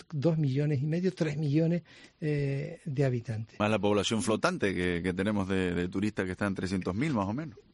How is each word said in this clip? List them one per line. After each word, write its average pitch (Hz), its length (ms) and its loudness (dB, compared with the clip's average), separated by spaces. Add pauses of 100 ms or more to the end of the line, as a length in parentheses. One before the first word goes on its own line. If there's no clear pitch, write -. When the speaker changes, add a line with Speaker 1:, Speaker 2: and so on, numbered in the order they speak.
(120)
Speaker 1:
dos 160 260 2
millones 147 440 0
y 156 40 -2
medio, 175 260 0
tres 151 240 -2
millones, 160 460 2 (380)
eh, 143 640 -4
de 143 200 0
habitantes. 113 540 -2
Speaker 2:
Más 107 120 2
la 110 80 4
población 101 440 2
flotante 107 520 0
que, 87 280 0
que 92 100 0
tenemos 98 360 0
de, 92 260 0
de 87 140 0
turistas 98 380 -2
que 92 60 -4
están 98 220 -2
trescientos 92 400 -2
mil 143 200 -2
más 98 120 0
o 98 60 -2
menos. 147 260 -8 (160)